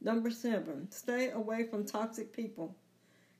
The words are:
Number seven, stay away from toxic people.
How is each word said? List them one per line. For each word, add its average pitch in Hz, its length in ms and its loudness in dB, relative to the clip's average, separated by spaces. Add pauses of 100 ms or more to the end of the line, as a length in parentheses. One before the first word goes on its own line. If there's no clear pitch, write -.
Number 226 300 4
seven, 165 600 0
stay 247 400 2
away 220 340 0
from 208 200 -2
toxic 220 500 -2
people. 175 400 -4 (640)